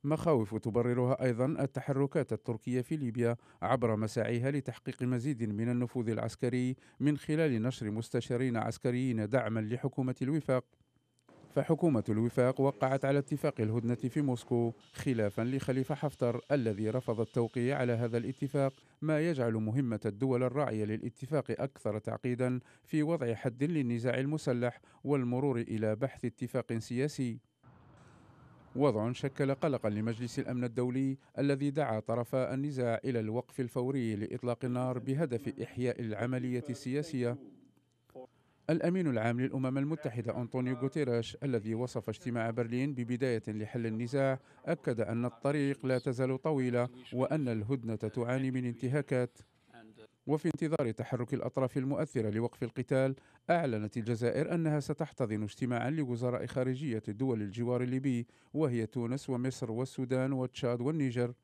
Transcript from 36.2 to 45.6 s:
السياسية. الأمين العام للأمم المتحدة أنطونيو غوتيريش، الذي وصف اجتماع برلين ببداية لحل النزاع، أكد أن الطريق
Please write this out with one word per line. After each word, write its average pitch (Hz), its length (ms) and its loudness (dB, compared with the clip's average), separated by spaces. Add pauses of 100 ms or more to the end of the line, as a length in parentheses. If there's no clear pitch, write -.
السياسية. 123 640 -2 (1300)
الأمين 175 360 2
العام 120 340 2
للأمم 131 380 0
المتحدة 135 580 -2
أنطونيو 127 400 -2
غوتيريش، 123 680 -2
الذي 113 320 -2
وصف 120 340 -4
اجتماع 117 420 -2
برلين 123 440 -2
ببداية 123 540 0
لحل 107 380 -4
النزاع، 127 520 0 (280)
أكد 135 340 -2
أن 113 240 0
الطريق 139 600 0